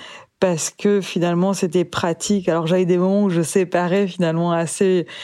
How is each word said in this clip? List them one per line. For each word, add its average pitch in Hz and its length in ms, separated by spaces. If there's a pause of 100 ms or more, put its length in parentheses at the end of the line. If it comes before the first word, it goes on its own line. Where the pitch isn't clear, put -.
(380)
Parce 175 320
que 202 300
finalement, 175 520
c'était 180 320
pratique. 180 640
Alors, 165 160
j'avais 185 200
des 180 120
moments 196 280
où 190 40
je 170 140
séparais 180 640
finalement 170 440
assez, 170 540 (180)